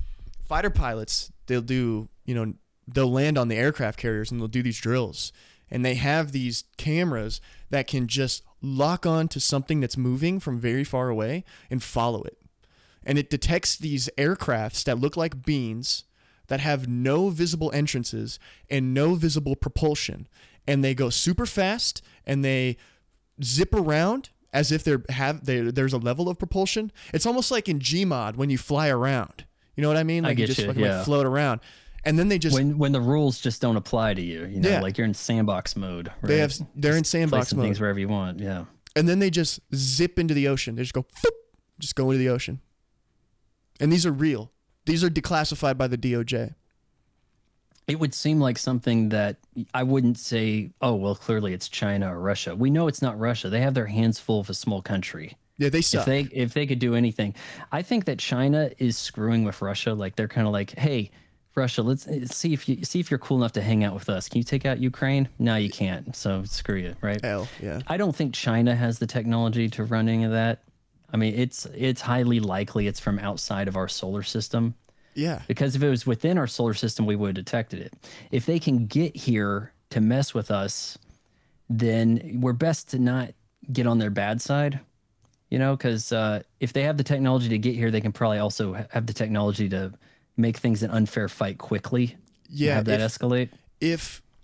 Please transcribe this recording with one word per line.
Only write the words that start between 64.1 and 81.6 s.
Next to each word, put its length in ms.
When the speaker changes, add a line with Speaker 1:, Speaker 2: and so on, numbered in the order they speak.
Speaker 2:
us. 180
Can 100
you 60
take 220
out 140
Ukraine? 480
No, 180
you 140
can't. 440
So 300
screw 320
you," 240
right? 240
Speaker 1:
Hell, 240
yeah. 240
Speaker 2:
I 100
don't 180
think 200
China 420
has 220
the 80
technology 640
to 140
run 260
any 140
of 80
that. 300
I 60
mean, 180
it's, 300
it's 280
highly 360
likely 480
it's 140
from 180
outside 480
of 120
our 100
solar 340
system. 520
Speaker 1:
Yeah. 340
Speaker 2:
Because 260
if 80
it 60
was 180
within 320
our 80
solar 280
system, 320
we 100
would 200
have 80
detected 360
it. 140
If 160
they 140
can 260
get 300
here 560
to 120
mess 320
with 160
us, 460